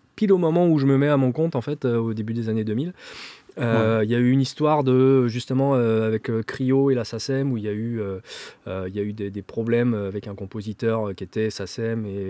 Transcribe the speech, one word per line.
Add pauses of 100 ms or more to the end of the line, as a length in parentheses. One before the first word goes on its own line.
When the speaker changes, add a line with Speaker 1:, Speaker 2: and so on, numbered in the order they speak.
(160)
Speaker 1:
pile
au
moment
où
je
me
mets
à
mon
compte,
en
fait,
euh,
au
début
des
années
deux
mille. (680)
Euh,
Speaker 2:
Ouais.
Speaker 1:
il
y
a
eu
une
histoire
de,
justement,
euh,
avec,
euh,
Cryo
et
la
sacem,
où
il
y
a
eu,
euh, (480)
euh,
il
y
a
eu
des,
des
problèmes
avec
un
compositeur,
euh,
qui
était
sacem
et, (200)